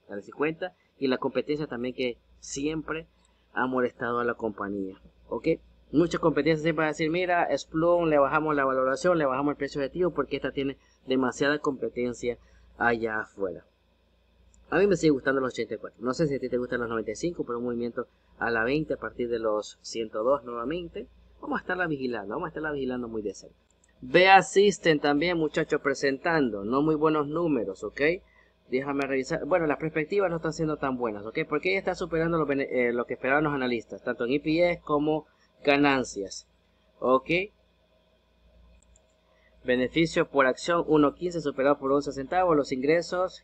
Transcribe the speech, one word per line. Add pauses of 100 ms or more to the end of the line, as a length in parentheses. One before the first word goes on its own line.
a
las
cincuenta, (240)
y
la
competencia
también
que (220)
siempre (460)
ha
molestado
a
la
compañía, (280)
¿ok? (440)
Mucha
competencia
siempre
va
a
decir,
"Mira,
Splunk,
le
bajamos
la
valoración,
le
bajamos
el
precio
objetivo
porque
esta
tiene (280)
demasiada
competencia (380)
allá
afuera". (1040)
A
mí
me
sigue
gustando
los
ochenta
y
cuatro.
No
sé
si
a
ti
te
gustan
los
noventa
y
cinco,
pero
un
movimiento (320)
a
la
veinte
a
partir
de
los
ciento
dos
nuevamente. (340)
Vamos
a
estarla
vigilando,
vamos
a
estarla
vigilando
muy
de
cerca. (440)
Bea
System
también,
muchachos,
presentando.
No
muy
buenos
números,
¿ok? (680)
Déjame
revisar.
Bueno,
las
perspectivas
no
están
siendo
tan
buenas,
¿ok? (100)
Porque
ella
está
superando
lo
bene-,
eh,
lo
que
esperaban
los
analistas,
tanto
en
E
P
S
como (380)
ganancias, (520)
¿ok? (2250)
Beneficio
por
acción
uno
quince
superado
por
once
centavos.
Los
ingresos,